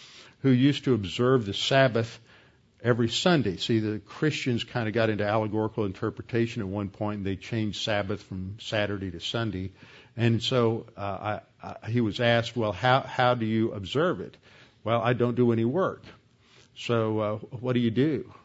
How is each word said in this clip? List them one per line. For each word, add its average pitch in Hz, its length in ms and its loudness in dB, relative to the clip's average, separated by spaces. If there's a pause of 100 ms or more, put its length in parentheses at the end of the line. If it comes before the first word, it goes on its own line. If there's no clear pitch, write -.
(420)
who 135 80 2
used 135 340 4
to 135 100 2
observe 120 520 2
the 98 80 -4
Sabbath 120 680 2 (640)
every 117 240 2
Sunday. 120 480 2
See, 113 240 0
the 107 200 -2
Christians - 680 -2
kind 113 240 -4
of 104 40 -4
got 110 160 4
into 104 140 -2
allegorical 107 640 0
interpretation 117 760 -4
at 98 60 -6
one 101 220 -4
point, 104 300 -6
and 95 60 -8
they 95 120 -2
changed 107 440 -4
Sabbath 104 420 -2
from 95 360 -10
Saturday 101 520 -4
to 82 100 -12
Sunday. 95 500 -4 (460)
And 113 260 2
so, 117 440 2 (100)
uh, 101 420 -6 (240)
I, - 120 -12 (100)
I, 104 40 -6
he 120 120 2
was 107 180 0
asked, 117 380 2
"Well, 107 160 0
how, 123 260 4
how 123 360 2
do 113 100 -2
you 110 260 0
observe 110 480 -2
it?" 76 160 -12 (480)
"Well, 113 180 0
I 120 120 2
don't 120 220 0
do 117 180 4
any 113 100 2
work." 135 400 -2 (720)
"So, 110 440 0
uh, 107 180 0
what 123 360 -6
do 123 60 2
you 117 120 2
do 127 420 0 (120)